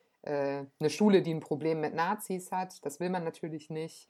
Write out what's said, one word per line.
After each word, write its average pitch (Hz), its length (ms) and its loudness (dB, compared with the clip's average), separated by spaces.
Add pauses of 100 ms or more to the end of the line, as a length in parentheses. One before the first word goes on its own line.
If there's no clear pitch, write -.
(240)
äh, 139 400 -2 (160)
eine 151 100 4
Schule, 196 320 6
die 160 120 0
ein 156 80 -4
Problem 156 400 -2
mit 151 120 -2
Nazis 180 580 -2
hat.“ 185 340 -6
Das - 140 -8
will 180 100 0
man 180 140 -2
natürlich 160 460 -8
nicht. 160 400 -8